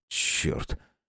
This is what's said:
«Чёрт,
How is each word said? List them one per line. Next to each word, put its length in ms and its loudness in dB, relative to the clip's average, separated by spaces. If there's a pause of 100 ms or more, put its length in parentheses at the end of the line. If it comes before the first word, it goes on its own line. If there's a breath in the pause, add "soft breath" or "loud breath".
«Чёрт, 680 0 (300 soft breath)